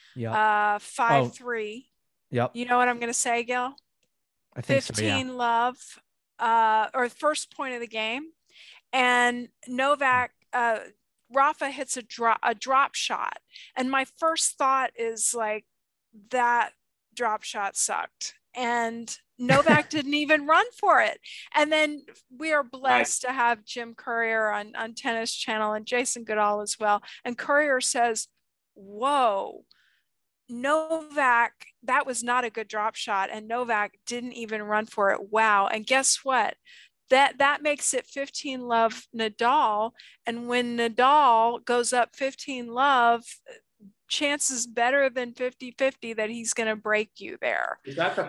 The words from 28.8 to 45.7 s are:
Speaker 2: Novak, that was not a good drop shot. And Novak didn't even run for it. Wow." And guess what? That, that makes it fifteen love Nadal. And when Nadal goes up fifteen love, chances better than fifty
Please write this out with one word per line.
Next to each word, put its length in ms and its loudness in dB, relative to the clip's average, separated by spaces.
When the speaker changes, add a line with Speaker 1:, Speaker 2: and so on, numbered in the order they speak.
Speaker 2:
Novak, 1200 0
that 220 0
was 180 -6
not 220 0
a 40 -6
good 200 -10
drop 260 -4
shot. 340 -4
And 180 -12
Novak 580 -2
didn't 280 -8
even 280 -8
run 240 -2
for 260 2
it. 200 -2
Wow." 360 4
And 180 -4
guess 380 2
what? 320 0
That, 260 4
that 240 2
makes 320 -2
it 140 -4
fifteen 540 -8
love 540 0
Nadal. 760 0
And 220 -6
when 300 0
Nadal 840 4
goes 300 0
up 220 0
fifteen 520 -8
love, 560 4
chances 580 -2
better 460 2
than 220 -6
fifty 440 -8